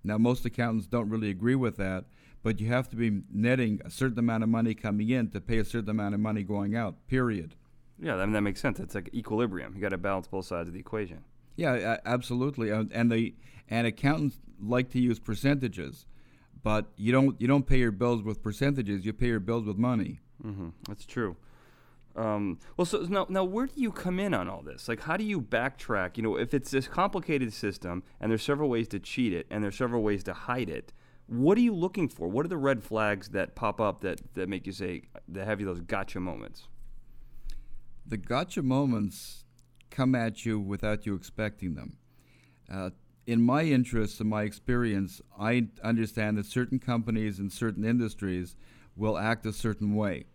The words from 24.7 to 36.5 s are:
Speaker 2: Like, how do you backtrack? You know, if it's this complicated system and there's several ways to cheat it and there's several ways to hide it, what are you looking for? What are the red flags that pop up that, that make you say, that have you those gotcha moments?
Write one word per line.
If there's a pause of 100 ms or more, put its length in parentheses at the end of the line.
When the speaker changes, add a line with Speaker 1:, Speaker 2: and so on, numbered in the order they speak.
Speaker 2:
Like,
how
do
you
backtrack?
You
know,
if
it's
this
complicated
system (160)
and
there's
several
ways
to
cheat
it
and
there's
several
ways
to
hide
it, (320)
what
are
you
looking
for?
What
are
the
red
flags
that
pop
up
that, (140)
that
make
you
say, (240)
that
have
you
those
gotcha
moments? (1400)